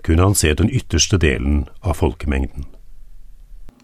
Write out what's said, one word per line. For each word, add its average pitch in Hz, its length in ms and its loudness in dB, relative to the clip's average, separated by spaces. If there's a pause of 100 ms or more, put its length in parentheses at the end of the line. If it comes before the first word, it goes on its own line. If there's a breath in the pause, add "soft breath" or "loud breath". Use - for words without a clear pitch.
kunne 85 240 4
han 101 80 2
se 78 160 2
den 76 160 2
ytterste - 480 0
delen 71 540 2 (100)
av - 240 -4
folkemengden. 67 640 -2 (1160 soft breath)